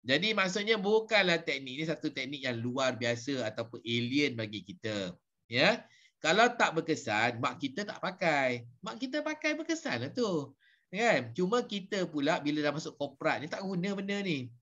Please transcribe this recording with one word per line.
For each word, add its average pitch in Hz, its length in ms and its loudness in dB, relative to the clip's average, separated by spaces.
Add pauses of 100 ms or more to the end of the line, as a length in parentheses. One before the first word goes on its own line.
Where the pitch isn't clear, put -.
Jadi, 156 320 2
maksudnya 202 480 2
bukanlah 202 640 4
teknik 135 320 -4
ni 156 80 -2
satu 156 240 -2
teknik 139 320 -6
yang 127 160 -2
luar 123 400 0
biasa 120 480 -2
ataupun 113 400 -8
alien 120 480 0
bagi 107 320 -6
kita. 98 480 -4 (320)
Ya? 165 400 2 (320)
Kalau 202 400 6
tak 180 160 4
berkesan, 123 640 0
mak 123 240 -2
kita 139 240 -4
tak - 160 -10
pakai. 143 640 0 (160)
Mak 226 160 -8
kita 269 240 -4
pakai 302 320 -2
berkesan 302 520 -2
lah - 80 -8
tu. 175 440 -2 (320)
Kan? 170 480 2
Cuma 190 240 2
kita 196 480 -4
pula 151 320 2
bila 147 240 0
dah 143 80 2
masuk 156 240 -8
korporat 143 440 -2
ni 143 80 -8
tak - 120 -6
guna 190 320 -2
benda 196 320 -4
ni. 135 240 -2 (120)